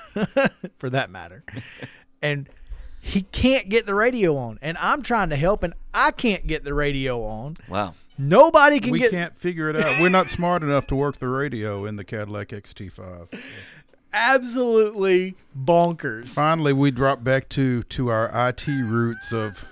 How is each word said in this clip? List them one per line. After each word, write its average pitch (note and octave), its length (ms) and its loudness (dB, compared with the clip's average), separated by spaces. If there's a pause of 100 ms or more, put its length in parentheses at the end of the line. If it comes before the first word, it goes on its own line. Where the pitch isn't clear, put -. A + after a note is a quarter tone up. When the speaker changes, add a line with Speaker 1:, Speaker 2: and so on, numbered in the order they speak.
(160)
Speaker 1:
<laughs> - 600 -2
for C3 120 -10
that B2 220 -2
matter, F2 320 -18 (800)
and C#3+ 280 -4 (500)
he - 220 -2
can't A#3+ 480 0
get A3 160 2
the G3+ 100 -2
radio G#3+ 400 2
on, A#2+ 260 -6
and D#3+ 180 -6
I'm A#3 240 0
trying G#3 260 0
to D3 60 -2
help, F3+ 280 2
and E3+ 100 -4 (200)
I C4+ 180 2
can't G#3 360 -2
get D3+ 160 -4
the C#3+ 100 -6
radio C3+ 500 -2
on. A2+ 340 -8 (120)
Speaker 2:
Wow. F#2 240 -4 (260)
Speaker 1:
Nobody C#4+ 600 8
can A3 120 -2
Speaker 3:
We B3+ 80 0
Speaker 1:
get A#3+ 120 2
Speaker 3:
can't E3+ 260 -4
figure E3 320 -4
it D3+ 60 -2
out. D#3 260 0
We're F3+ 80 4
not F#3 180 4
smart F3 360 -2
enough C#3+ 240 0
to - 80 -2
work C#3 240 -2
the B2+ 80 -6
radio A2 580 -4
in G#2+ 120 -8
the G2+ 60 -12
Cadillac G#2 480 -10
X G2+ 220 -16
T G2 160 -14
five. F2+ 400 -18 (840)
Speaker 1:
Absolutely A3 1200 2 (200)
bonkers. C3+ 760 0
Speaker 3:
Finally, D3+ 440 2
we C#3 160 4
dropped C3 340 0
back C3 260 0
to, B2+ 340 0
to B2+ 240 -4
our A2+ 280 0
I B2 160 2
T C#3 300 -4
roots A#2 500 -2
of G#2+ 400 -6